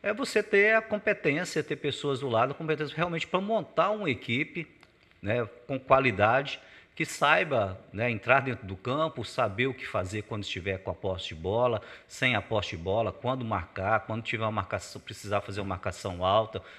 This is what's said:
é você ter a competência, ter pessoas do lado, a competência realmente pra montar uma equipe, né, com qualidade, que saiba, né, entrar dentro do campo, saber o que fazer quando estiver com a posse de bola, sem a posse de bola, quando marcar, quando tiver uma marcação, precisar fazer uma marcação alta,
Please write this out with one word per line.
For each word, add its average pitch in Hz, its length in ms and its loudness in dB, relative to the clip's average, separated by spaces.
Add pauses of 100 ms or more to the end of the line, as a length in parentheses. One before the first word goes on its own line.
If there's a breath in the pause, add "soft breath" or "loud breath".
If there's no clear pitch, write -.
é 202 100 0
você 220 300 0
ter 208 320 6
a 220 80 4
competência, 180 800 0
ter 147 140 -4
pessoas 139 420 -2
do 135 100 -4
lado, 117 220 4
a - 20 -6
competência 151 420 -4
realmente 165 300 -2
pra 180 160 0
montar 196 480 2
uma 208 180 -2
equipe, 139 600 -2 (520)
né, 110 300 -2 (160)
com 135 140 -4
qualidade, 131 800 4 (340 loud breath)
que - 100 -4
saiba, 147 760 2 (140)
né, 113 180 -2
entrar 120 300 4
dentro 123 280 -4
do 95 100 -8
campo, 143 480 -4
saber 113 400 0
o 131 80 0
que - 120 -10
fazer 101 360 -4
quando 104 220 -8
estiver 95 340 -4
com - 140 -6
a - 20 -4
posse 92 360 -6
de - 60 -12
bola, 104 460 0 (260 loud breath)
sem 127 280 0
a 101 60 2
posse 104 360 -2
de - 0 -
bola, 95 340 0
quando 127 320 -4
marcar, 101 580 -2
quando 113 200 -6
tiver 110 220 -4
uma 110 80 0
marcação, 104 500 -6
precisar 101 400 -4
fazer 101 180 -8
uma 98 100 -6
marcação 90 540 -6
alta, 101 380 4 (180 loud breath)